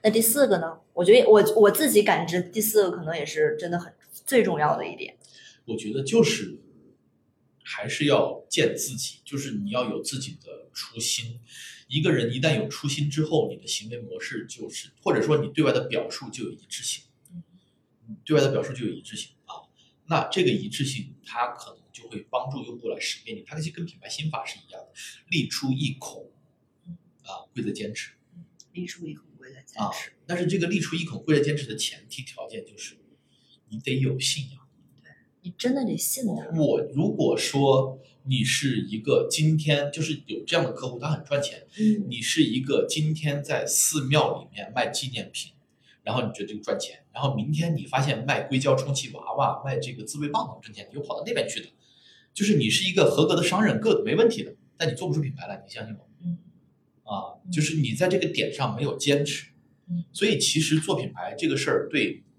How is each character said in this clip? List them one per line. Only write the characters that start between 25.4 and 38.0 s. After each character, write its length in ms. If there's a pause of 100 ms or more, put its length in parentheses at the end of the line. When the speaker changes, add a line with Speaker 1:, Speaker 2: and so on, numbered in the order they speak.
Speaker 2:
出 240
一 280
孔”， 320 (920)
啊 220 (100)
，“贵 80
在 80
坚 240
持”。 200 (200)
Speaker 1:
嗯 100 (280)
，“力 140
出 200
一 80
孔， 120 (100)
贵 140
在 120
坚 40
持”。 140
Speaker 2:
啊， 100 (360)
但 100
是 100
这 120
个 100
“力 120
出 160
一 80
孔， 180
贵 140
在 60
坚 140
持” 120
的 80
前 320
提 140
条 260
件 160
就 120
是 200 (720)
你 100
得 200
有 200
信 320
仰。 100 (420)
Speaker 1:
对， 100 (300)
你 140
真 180
的 100
得 120
信 300
他。 320
Speaker 2:
我 220 (120)
如 220
果 220
说 640 (280)